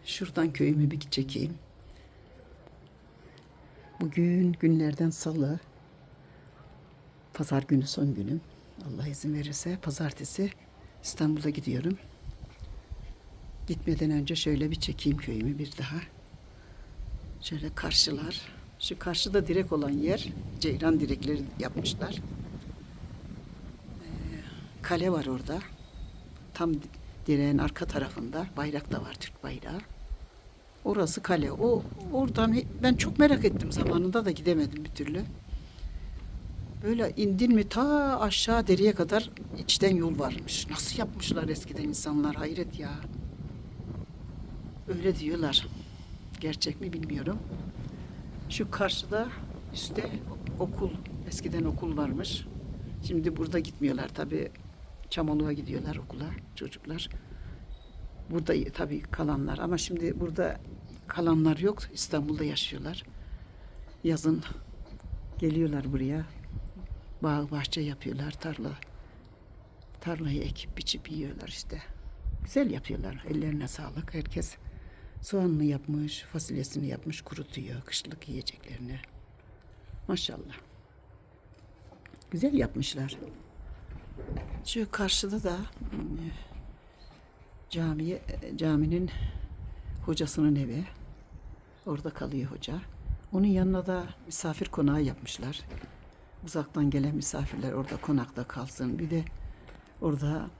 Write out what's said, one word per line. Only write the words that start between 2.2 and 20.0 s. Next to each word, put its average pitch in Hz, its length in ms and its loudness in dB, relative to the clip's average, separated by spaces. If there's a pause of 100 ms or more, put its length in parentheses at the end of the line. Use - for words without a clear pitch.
Bugün 175 520 6
günlerden 160 580 6
salı. 156 500 2 (1700)
Pazar 139 280 2
günü 135 240 4
son 143 280 2
günüm. 135 260 0 (460)
Allah 139 220 -4
izin 147 260 -2
verirse 147 480 -2
pazartesi 190 680 0 (520)
İstanbul'a 151 480 2
gidiyorum. 143 480 0 (1700)
Gitmeden 160 440 2
önce 151 260 2
şöyle 151 340 4
bir 160 60 0
çekeyim 147 420 2
köyümü 127 400 0
bir 143 200 -6
daha. 135 180 -2 (1400)
Şöyle 151 340 -4
karşılar. - 680 2 (380)
Şu - 200 -4
karşıda 180 480 2
direk 170 260 4
olan 147 180 2
yer, 151 380 2 (320)